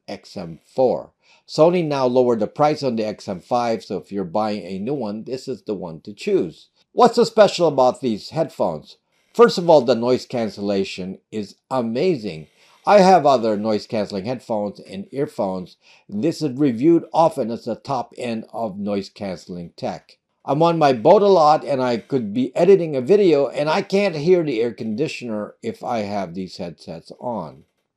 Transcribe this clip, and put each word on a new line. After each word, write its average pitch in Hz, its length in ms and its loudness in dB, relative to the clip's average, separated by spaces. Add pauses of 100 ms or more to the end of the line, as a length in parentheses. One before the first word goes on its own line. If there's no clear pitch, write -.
X - 300 -14
M 85 280 -12
four. 110 460 -2 (340)
Sony 170 400 2
now 139 200 -2
lowered 123 340 2
the 104 80 -2
price 151 360 0
on 123 120 -2
the 110 100 -2
X 104 220 -8
M 95 120 -8
five, 117 440 -2
so 98 140 -8
if - 140 -14
you're 98 120 -4
buying 104 400 -4
a 95 160 -10
new 113 140 -6
one, 110 300 -8
this - 240 -10
is 123 160 -10
the 107 100 -6
one 87 280 -10
to 107 120 -16
choose. 147 560 -4 (220)
What's 240 240 4
so 240 80 4
special 190 440 4
about 131 340 2
these 110 280 -4
headphones? 104 680 -4 (360)
First 233 240 6
of 175 120 0
all, 151 120 8
the 120 140 2
noise 120 300 0
cancellation 98 920 -4 (120)
is 107 240 -10 (160)
amazing. 117 760 -4 (380)
I 202 140 6
have 180 260 6
other 113 300 4
noise 107 320 -2
cancelling 101 380 -4
headphones 107 540 -6
and 98 320 -14
earphones. 104 640 -6 (300)
This 123 340 -4
is 131 160 -4
reviewed 147 560 2
often 151 360 0
as 113 160 -8
the 110 100 -6
top 123 420 -8
end 117 340 -6
of 110 260 -8
noise 101 320 -6
cancelling 87 680 -12
tech. 95 400 -10 (260)
I'm 143 180 -2
on 170 160 2
my 147 140 4
boat 147 300 6
a 202 60 4
lot 156 360 4
and 131 180 -2
I 123 160 0
could 107 360 -6
be 127 200 -2
editing 170 440 4
a 131 40 0
video 156 460 4
and 147 220 -4
I 175 120 0
can't 196 360 -2
hear 175 260 4
the 127 180 -2
air 120 120 -2
conditioner 110 880 -6
if 110 180 -8
I 117 180 -4
have 101 340 -6
these 92 240 -10
headsets 85 640 -14
on. 87 420 -10 (340)